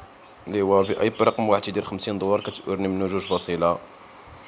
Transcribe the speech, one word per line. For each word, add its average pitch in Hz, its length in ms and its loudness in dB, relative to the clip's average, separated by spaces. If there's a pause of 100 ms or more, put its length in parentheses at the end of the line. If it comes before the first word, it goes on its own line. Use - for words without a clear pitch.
(480)
اللي 101 140 -2
هو 98 220 4
في 101 180 0
اي 107 80 4
بي 110 140 0
رقم 110 260 2
واحد 101 120 4
تيدير 98 220 -4
خمسين 101 360 -6
دولار، 98 200 2
كتورني 95 480 -4
منه 95 200 0
جوج 95 140 -2
فاصلة 87 560 0 (720)